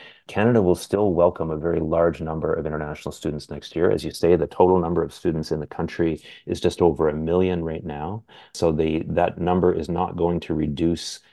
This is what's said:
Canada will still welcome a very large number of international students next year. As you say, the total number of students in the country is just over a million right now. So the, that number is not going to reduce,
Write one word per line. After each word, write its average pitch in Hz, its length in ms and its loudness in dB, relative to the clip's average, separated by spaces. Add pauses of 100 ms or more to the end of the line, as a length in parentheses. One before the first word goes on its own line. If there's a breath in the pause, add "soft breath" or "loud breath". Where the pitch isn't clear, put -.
(260 loud breath)
Canada 113 340 4
will 90 140 6
still 101 400 0
welcome 82 380 2
a 78 40 -4
very 82 240 -2
large 82 400 2
number 80 320 -4
of 80 140 -2
international 78 460 -8
students 76 400 -8
next - 240 -12
year. 87 160 4
As 92 120 0
you 78 60 -8
say, 85 260 4
the 76 120 2
total 92 320 4
number 85 240 0
of - 100 -8
students 80 380 -4
in 78 80 -2
the 71 80 -10
country 82 520 -4 (280 loud breath)
is 90 120 -6
just - 220 0
over 80 280 4
a 73 40 0
million 85 500 0
right 80 220 -8
now. 82 380 -8 (320 loud breath)
So 85 160 2
the, 80 380 0
that 85 280 0
number 90 340 2
is 85 160 -4
not 87 300 -4
going 85 220 0
to 82 160 -4
reduce, 78 640 -2 (140 soft breath)